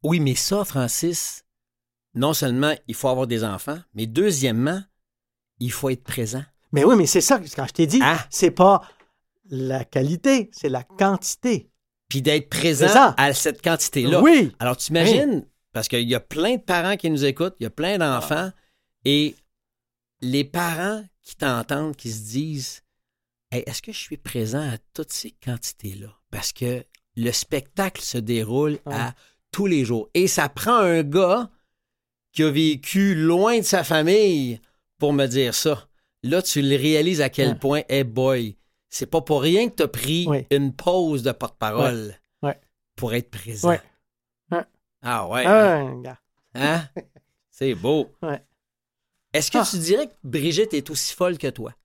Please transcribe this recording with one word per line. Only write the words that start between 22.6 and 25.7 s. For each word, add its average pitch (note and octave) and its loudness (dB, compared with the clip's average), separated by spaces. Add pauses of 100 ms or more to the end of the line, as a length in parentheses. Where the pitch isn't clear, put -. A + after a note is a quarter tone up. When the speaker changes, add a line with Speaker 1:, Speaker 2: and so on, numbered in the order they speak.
Speaker 1:
Hey, B2 -6
est-ce - -10
que A3+ -18
je - -12
suis - -14
présent A#2 -6
à C3 -6 (160)
toutes - -10
ces - -10
quantités-là ? » G#2 -12 (240)